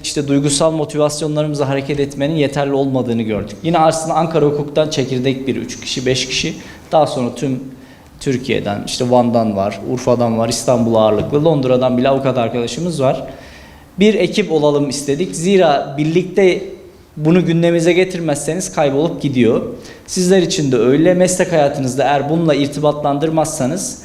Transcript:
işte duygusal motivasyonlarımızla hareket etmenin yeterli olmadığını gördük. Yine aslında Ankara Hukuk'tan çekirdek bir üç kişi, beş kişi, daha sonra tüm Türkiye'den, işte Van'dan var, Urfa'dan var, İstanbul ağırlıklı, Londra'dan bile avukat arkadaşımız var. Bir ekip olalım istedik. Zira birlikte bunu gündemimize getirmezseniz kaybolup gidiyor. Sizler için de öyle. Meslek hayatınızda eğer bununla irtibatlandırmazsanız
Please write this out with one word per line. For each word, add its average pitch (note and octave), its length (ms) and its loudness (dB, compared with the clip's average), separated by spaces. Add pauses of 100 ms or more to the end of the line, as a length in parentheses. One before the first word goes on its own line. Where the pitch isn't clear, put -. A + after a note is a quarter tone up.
işte C#3 240 -4
duygusal C#3+ 440 2
motivasyonlarımızla D3+ 960 -2
hareket C#3 300 -2
etmenin C#3+ 360 -2
yeterli C#3+ 380 0
olmadığını B2+ 480 0
gördük. G#2+ 420 -4
Yine E3 160 2
aslında D#3+ 360 2
Ankara D#3+ 300 2
Hukuk'tan D3 440 0
çekirdek B2+ 580 -2
bir A2+ 80 0
üç - 240 -8
kişi, - 260 -6
beş B2+ 220 0
kişi, - 260 -4 (380)
daha D#3 160 4
sonra B2 280 -4
tüm C3 240 -4 (600)
Türkiye'den, A2 640 -2
işte B2 260 -4
Van'dan A#2 440 2
var, G2+ 240 -2 (120)
Urfa'dan A#2+ 460 0
var, A2+ 120 0
İstanbul A#2 460 0
ağırlıklı, A2 500 2
Londra'dan B2+ 520 2
bile C3 120 2
avukat C3+ 280 0
arkadaşımız B2+ 640 -4
var. C3 260 0 (720)
Bir G#3 140 6
ekip F3 380 0
olalım D3 380 2
istedik. D#3+ 460 -4
Zira E3 600 2
birlikte F3 680 2 (540)
bunu D#3+ 280 2
gündemimize E3+ 480 2
getirmezseniz E3+ 800 -2
kaybolup D3 480 0
gidiyor. B2 400 2 (460)
Sizler F#3 340 2
için D3+ 300 0
de B2 60 2
öyle. D3 360 4
Meslek F3+ 380 0
hayatınızda C#3 520 0
eğer C3+ 260 0
bununla D#3+ 260 2
irtibatlandırmazsanız D3 1500 -2